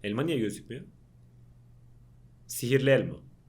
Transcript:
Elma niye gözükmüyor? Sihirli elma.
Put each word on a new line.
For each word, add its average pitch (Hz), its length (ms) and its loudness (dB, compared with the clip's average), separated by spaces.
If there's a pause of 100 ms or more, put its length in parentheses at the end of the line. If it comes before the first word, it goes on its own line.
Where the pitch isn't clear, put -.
Elma 104 180 -2
niye 156 160 0
gözükmüyor? 110 460 -6 (1600)
Sihirli 135 440 2
elma. 101 260 4 (320)